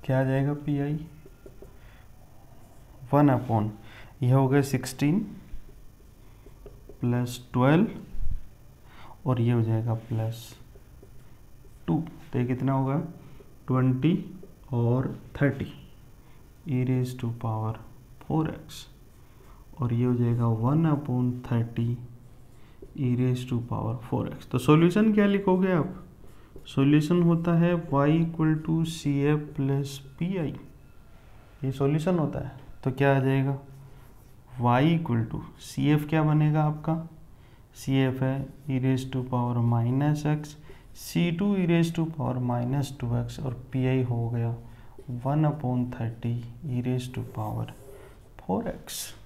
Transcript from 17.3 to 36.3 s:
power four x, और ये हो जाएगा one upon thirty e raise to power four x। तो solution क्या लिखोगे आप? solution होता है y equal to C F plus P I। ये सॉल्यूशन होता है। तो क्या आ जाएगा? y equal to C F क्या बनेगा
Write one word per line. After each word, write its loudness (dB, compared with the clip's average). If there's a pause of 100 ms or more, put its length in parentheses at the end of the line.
power -2 (500)
four 0
x, -14 (1000)
और 0
ये 2
हो 4
जाएगा 2
one 4
upon 0 (180)
thirty 0 (1040)
e 0
raise 2
to -4 (140)
power -4 (140)
four 0
x। -12
तो 0
solution 6
क्या 6
लिखोगे 2
आप? 0 (720)
solution 4
होता 4
है 6 (180)
y 4
equal 2 (140)
to 2 (140)
C -2 (140)
F 2 (160)
plus -2 (240)
P -4 (120)
I। -4 (1120)
ये 0
सॉल्यूशन 2
होता -2
है। -10 (320)
तो 2
क्या 4
आ 4
जाएगा? 2 (1040)
y 4
equal 2
to -6 (220)
C -4 (100)
F -2
क्या 2
बनेगा 4